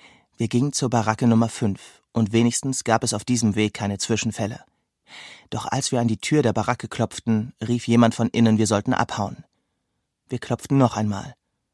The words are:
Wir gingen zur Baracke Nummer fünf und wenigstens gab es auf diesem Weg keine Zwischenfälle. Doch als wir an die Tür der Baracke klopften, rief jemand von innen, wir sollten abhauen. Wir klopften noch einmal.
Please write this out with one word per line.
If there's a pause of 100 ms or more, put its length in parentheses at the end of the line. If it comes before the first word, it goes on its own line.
(360)
Wir
gingen
zur
Baracke
Nummer
fünf (100)
und
wenigstens
gab
es
auf
diesem
Weg
keine
Zwischenfälle. (880)
Doch
als
wir
an
die
Tür
der
Baracke
klopften,
rief
jemand
von
innen,
wir
sollten
abhauen. (840)
Wir
klopften
noch
einmal. (400)